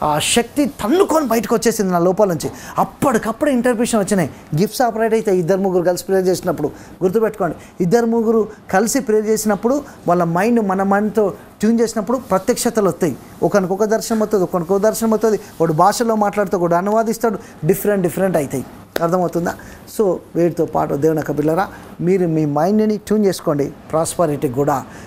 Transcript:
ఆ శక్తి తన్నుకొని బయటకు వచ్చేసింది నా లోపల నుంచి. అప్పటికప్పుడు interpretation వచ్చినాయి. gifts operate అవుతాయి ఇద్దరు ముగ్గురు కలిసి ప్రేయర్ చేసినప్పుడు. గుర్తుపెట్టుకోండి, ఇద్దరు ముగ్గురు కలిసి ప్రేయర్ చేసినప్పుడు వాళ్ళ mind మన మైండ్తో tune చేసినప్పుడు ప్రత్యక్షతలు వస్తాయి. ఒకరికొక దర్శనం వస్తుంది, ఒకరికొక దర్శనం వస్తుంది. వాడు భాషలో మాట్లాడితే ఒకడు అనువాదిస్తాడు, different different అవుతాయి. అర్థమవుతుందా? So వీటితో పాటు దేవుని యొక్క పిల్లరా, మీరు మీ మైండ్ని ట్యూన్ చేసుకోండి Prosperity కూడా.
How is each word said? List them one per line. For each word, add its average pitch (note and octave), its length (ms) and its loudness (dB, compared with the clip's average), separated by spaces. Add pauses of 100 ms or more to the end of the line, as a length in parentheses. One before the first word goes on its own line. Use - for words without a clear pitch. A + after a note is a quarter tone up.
ఆ D3+ 160 0
శక్తి A#3+ 480 0
తన్నుకొని D4+ 600 0
బయటకు A3+ 280 0
వచ్చేసింది G3+ 380 0
నా F3 60 2
లోపల F#3 300 2
నుంచి. D#3 220 -4 (280)
అప్పటికప్పుడు A3+ 720 -2
interpretation A#3+ 500 0
వచ్చినాయి. F3 300 0 (300)
gifts G#3 220 0
operate A3 320 0
అవుతాయి G#3+ 240 2
ఇద్దరు F3+ 180 2
ముగ్గురు F#3 280 0
కలిసి F3+ 200 0
ప్రేయర్ F#3+ 220 0
చేసినప్పుడు. E3 420 0 (340)
గుర్తుపెట్టుకోండి, F#3+ 540 0 (240)
ఇద్దరు A3 260 2
ముగ్గురు A3+ 420 2 (220)
కలిసి A3 300 2
ప్రేయర్ G#3+ 260 0
చేసినప్పుడు A3 560 0 (260)
వాళ్ళ F3 160 2
mind G3+ 440 2
మన F#3+ 140 0
మైండ్తో G3+ 500 0 (280)
tune A3+ 200 2
చేసినప్పుడు A3+ 380 -2
ప్రత్యక్షతలు A3 720 0
వస్తాయి. D3+ 280 0 (260)
ఒకరికొక F#3+ 420 0
దర్శనం A3 360 -2
వస్తుంది, G#3+ 240 0
ఒకరికొక F3+ 360 -2
దర్శనం A3 300 0
వస్తుంది. G#3+ 300 2 (200)
వాడు E3 120 2
భాషలో G#3 420 4
మాట్లాడితే G#3 420 0
ఒకడు E3+ 180 2
అనువాదిస్తాడు, G#3+ 640 0 (280)
different G3 360 2
different F3+ 340 0
అవుతాయి. C3+ 280 -4 (380)
అర్థమవుతుందా? E3+ 520 0 (460)
So F#3+ 140 2 (220)
వీటితో E3 280 2
పాటు D#3 300 -2
దేవుని D#3 240 2
యొక్క C#3+ 200 -4
పిల్లరా, E3 300 0 (320)
మీరు F3+ 260 2
మీ D#3+ 200 0
మైండ్ని G3+ 520 0
ట్యూన్ G#3 280 0
చేసుకోండి D#3 460 -2 (180)
Prosperity D#3 580 0
కూడా. C3+ 360 -2 (220)